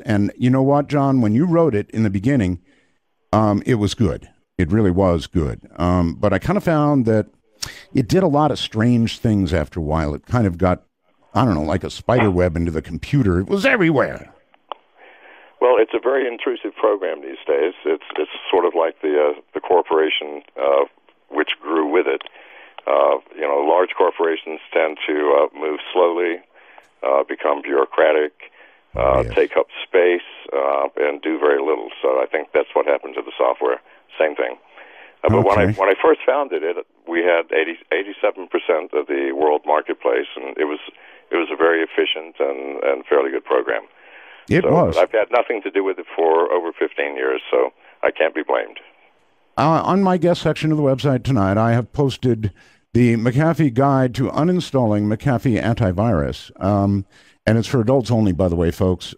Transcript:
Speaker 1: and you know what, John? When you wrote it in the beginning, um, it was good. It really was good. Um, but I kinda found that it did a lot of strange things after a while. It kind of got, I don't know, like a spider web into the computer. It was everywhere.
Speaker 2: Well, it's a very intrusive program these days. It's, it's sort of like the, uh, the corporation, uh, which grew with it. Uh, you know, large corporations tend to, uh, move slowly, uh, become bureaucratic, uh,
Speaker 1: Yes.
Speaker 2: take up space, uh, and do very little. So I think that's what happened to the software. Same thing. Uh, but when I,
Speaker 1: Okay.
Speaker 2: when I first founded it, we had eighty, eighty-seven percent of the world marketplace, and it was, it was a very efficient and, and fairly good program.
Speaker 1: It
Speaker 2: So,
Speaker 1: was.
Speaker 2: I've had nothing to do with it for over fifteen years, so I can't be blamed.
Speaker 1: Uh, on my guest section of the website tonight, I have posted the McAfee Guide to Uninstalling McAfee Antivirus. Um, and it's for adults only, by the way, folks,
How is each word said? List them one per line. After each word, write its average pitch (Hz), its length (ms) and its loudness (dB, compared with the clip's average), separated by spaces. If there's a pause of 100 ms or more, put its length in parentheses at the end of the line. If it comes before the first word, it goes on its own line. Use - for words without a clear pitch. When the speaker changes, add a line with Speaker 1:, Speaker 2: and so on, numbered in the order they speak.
Speaker 1:
and 101 320 0
you 123 140 2
know 135 100 2
what, 139 260 2
John? 139 340 2
When 107 120 2
you 131 120 2
wrote 165 280 2
it 104 160 -2
in 110 140 -2
the 110 80 2
beginning, 98 500 0 (720)
um, 104 320 2
it 127 100 2
was 104 200 0
good. 82 340 -2 (300)
It 87 120 0
really 104 200 4
was 87 340 2
good. 69 360 -4 (160)
Um, 87 360 2
but 101 180 0
I 95 60 0
kinda 185 240 -2
found 147 460 2
that 110 180 2 (680)
it 117 140 0
did 185 160 2
a 190 40 2
lot 143 240 2
of 101 80 -4
strange 113 600 0
things 101 340 2
after 82 260 -2
a 82 40 -4
while. 76 300 -2
It 69 120 -12
kind 117 220 0
of 85 100 -2
got, 90 260 0 (500)
I 120 120 2
don't 113 100 2
know, 76 80 -2
like 80 200 -2
a 76 60 -8
spider 113 420 0
web 90 240 2
into 85 160 -2
the 78 100 -4
computer. 90 580 0
It 98 80 -2
was 202 180 0
everywhere. 165 680 0 (1300)
Speaker 2:
Well, 123 180 4
it's 110 140 0
a 120 60 -2
very 131 280 -2
intrusive 117 480 -6
program 95 460 -2
these 67 260 -14
days. 76 260 0 (120)
It's, 78 180 -2 (140)
it's 76 140 -4 (200)
sort 87 140 2
of 82 100 0
like 82 260 -2
the, 73 340 0
uh, 73 60 -20 (120)
the - 80 -6
corporation, 78 800 0 (200)
uh, 69 240 2 (440)
which 76 220 -4 (100)
grew 78 300 -2
with 82 160 2
it. 67 140 -2 (640)
Uh, 71 320 2 (180)
you 80 60 -12
know, 71 260 -2
large 87 300 2
corporations 82 600 -2 (120)
tend 78 260 -2 (100)
to, 78 80 -2 (340)
uh, 71 100 -18
move 76 200 -4 (120)
slowly, 87 440 2 (640)
uh, 67 260 0
become 71 360 -2
bureaucratic, 76 720 2 (600)
uh, 65 300 2
Speaker 1:
Yes. 57 100 -10
Speaker 2:
take - 220 2
up - 100 0 (160)
space, 90 380 2 (320)
uh, 69 340 -2 (100)
and 73 240 -2
do 78 180 -4
very 71 200 2
little. 69 300 -4 (120)
So 65 200 0
I 65 60 -2
think 78 260 -6
that's - 200 0
what 71 120 0
happened 69 300 -2
to 67 80 -6
the 62 140 -14
software. 64 440 -2 (380)
Same 78 160 0
thing. 62 220 -4 (640)
Uh, - 60 2
but 98 140 4
when 98 140 4
I, 104 60 4
Speaker 1:
Okay. 98 160 2
Speaker 2:
when 95 100 4
I 95 120 4
first 160 240 4
founded 127 380 -2
it, 85 140 -4 (300)
we 85 160 -2
had 85 280 2
eighty, 80 260 0 (140)
eighty-seven 98 560 -4
percent 82 460 -2
of 73 140 -2
the 69 260 -2
world 76 320 0
marketplace, 73 720 -2
and 67 220 -12
it 76 80 0
was, 76 140 -6 (520)
it - 60 -2
was 82 140 -2
a 76 60 -4
very 82 240 2
efficient 80 580 -4
and, 69 440 -4
and 69 240 -2
fairly 69 240 2
good 65 120 -6
program. 58 380 -2 (680)
Speaker 1:
It 175 160 2
Speaker 2:
So, 135 80 2
Speaker 1:
was. 120 240 2
Speaker 2:
I've 87 160 2
had 107 200 0
nothing 117 320 0
to 98 80 -6
do 98 120 0
with 95 140 -2
it 87 80 -14 (100)
for 82 380 2
over 85 180 -2
fifteen 73 460 -4
years, 65 240 -2 (100)
so 65 220 0 (300)
I 73 80 2
can't - 240 -2
be 78 80 -4
blamed. 55 340 -4 (800)
Speaker 1:
Uh, 151 260 2
on 185 200 0
my 185 140 2
guest 170 240 0
section 156 300 -2
of 156 60 0
the 151 60 0
website 131 400 0
tonight, 98 340 2
I 113 160 2
have 117 180 -2
posted 120 600 -2 (400)
the 117 240 4
McAfee 139 560 0
Guide 131 420 2
to 123 140 -2
Uninstalling 131 720 0 (100)
McAfee 117 480 0
Antivirus. 92 920 0 (120)
Um, 101 420 0 (420)
and 110 120 4
it's 110 80 -2
for 135 120 0
adults 117 300 2
only, 110 220 2
by 90 160 0
the 85 80 0
way, 85 160 2
folks, 92 460 -2